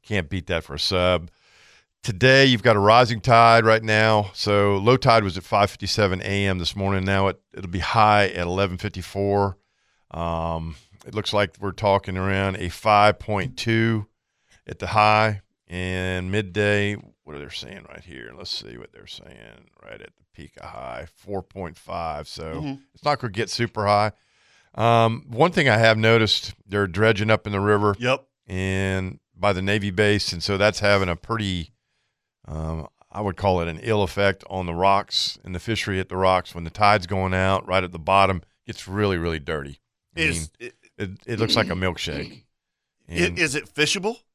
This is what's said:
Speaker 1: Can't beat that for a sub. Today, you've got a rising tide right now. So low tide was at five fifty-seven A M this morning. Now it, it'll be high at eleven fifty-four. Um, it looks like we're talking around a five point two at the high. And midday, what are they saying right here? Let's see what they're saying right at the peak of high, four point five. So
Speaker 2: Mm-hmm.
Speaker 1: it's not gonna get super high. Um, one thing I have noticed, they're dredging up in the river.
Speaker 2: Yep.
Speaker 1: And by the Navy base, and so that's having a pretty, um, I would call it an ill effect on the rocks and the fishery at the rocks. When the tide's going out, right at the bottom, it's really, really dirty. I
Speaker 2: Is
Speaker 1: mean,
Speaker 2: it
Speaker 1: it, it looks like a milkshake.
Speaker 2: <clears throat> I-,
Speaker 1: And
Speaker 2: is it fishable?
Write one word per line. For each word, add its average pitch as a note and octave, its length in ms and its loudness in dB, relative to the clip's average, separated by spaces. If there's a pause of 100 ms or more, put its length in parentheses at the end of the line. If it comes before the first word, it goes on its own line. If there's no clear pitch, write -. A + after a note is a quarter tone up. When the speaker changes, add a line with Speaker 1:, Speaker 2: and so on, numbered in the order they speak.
Speaker 1:
Can't F#2+ 260 -4
beat F#2 180 -6
that E2+ 180 -2
for C#2+ 80 -12
a C#2+ 60 -8
sub. F2+ 500 0 (760)
Today, C3 420 6
you've A#2+ 180 4
got A#2 120 6
a G2+ 40 4
rising A2 420 6
tide A#2 420 8
right A2 200 4
now. G#2+ 500 2
So G2+ 440 2
low A#2 200 4
tide A2+ 260 4
was F#2 140 -4
at F2 60 -10
five G2+ 260 0
fifty-seven F#2+ 540 -2
A G2 240 -2
M F#2 100 -2
this E2+ 180 -6
morning. G2 300 -2
Now G2 220 0
it, F#2 120 -4 (140)
it'll F#2 160 -14
be F2+ 100 -6
high G#2 500 4
at F2 180 -4
eleven F#2 300 -2
fifty-four. G2+ 800 -2 (520)
Um, E2 680 -6 (300)
it G2+ 80 -16
looks G#2 200 -6
like G2+ 280 -2
we're G2 100 -6
talking G2 460 -2
around G2 400 -2
a F2+ 120 -6
five G#2 500 2
point G#2 380 -6
two A2+ 500 -2 (600)
at - 120 -14
the G#2 80 -10
high. G#2+ 540 2 (260)
And F#2 640 -6
midday, G#2 640 -2 (280)
what D2+ 120 -18
are C#2+ 40 -12
they C#2+ 100 -14
saying - 380 -16
right - 160 -20
here? B1+ 340 -18
Let's G2 120 -16
see A1+ 280 -12
what A1+ 140 -20
they're - 160 -20
saying - 600 -20 (120)
right G#1 200 -20
at G1+ 160 -20
the - 60 -20 (100)
peak - 240 -20
of - 120 -18
high, B1+ 460 -14
four G2 280 -10
point F2 340 -14
five. D#2+ 500 -10
So D#2+ 160 -14 (120)
Speaker 2:
Mm-hmm. C#3 260 -10 (140)
Speaker 1:
it's - 100 -20
not D3 140 0
gonna A#2 120 -8
get G2+ 180 -6
super A2 360 -4
high. G#2 260 2 (640)
Um, A2+ 540 2
one D3 220 2
thing C#3+ 180 2
I A2 80 4
have A2+ 200 6
noticed, A2 560 2 (140)
they're G2 200 -2
dredging G#2+ 420 2
up A2 160 0
in G#2 80 -6
the G2 60 -2
river. G#2 400 2
Speaker 2:
Yep. B2+ 260 -2 (220)
Speaker 1:
And F#2+ 720 -4 (160)
by G2 180 0
the F2+ 80 -2
Navy G2+ 300 -2
base, G#2 420 0
and E2+ 100 -10
so G2 140 -2
that's G#2 220 2
having G2+ 300 2
a E2+ 60 -2
pretty, F#2+ 560 -6 (760)
um, D#2+ 400 -8 (240)
I G#2 100 -10
would G2 160 -6
call F#2 240 0
it E2+ 80 -4
an D#2+ 120 -10
ill G#2+ 220 -2
effect G2 460 -2
on F#2 160 -6
the E2+ 80 -6
rocks G2 680 0
and F#2 120 -12
the F2 40 -8
fishery G#2 400 -4
at F2+ 100 -8
the F#2 80 -6
rocks. F#2 360 0
When E2+ 100 -12
the D#2+ 60 -10
tide's G#2 380 2
going F#2 260 -2
out, F#2+ 340 0
right F#2 160 0
at F2+ 80 -8
the E2+ 80 -14
bottom, F#2+ 420 2 (240)
it's - 240 -16
really, G2 280 -2
really E2 220 -4
dirty. C#2+ 400 -8 (380)
I - 40 -10
Speaker 2:
Is E2 280 -4 (100)
Speaker 1:
mean, A#2+ 100 -16
Speaker 2:
it - 60 -20 (220)
Speaker 1:
it, G2 120 -8 (160)
it A2+ 140 -6
looks A2+ 160 0
like G#2+ 140 0
a E2+ 60 -6
milkshake. E2 680 -6 (320)
Speaker 2:
<clears throat> - 340 -20
I-, - 40 -16
Speaker 1:
And E3+ 260 -2
Speaker 2:
is D3 160 -2
it - 180 -10
fishable? F#3+ 440 -2 (180)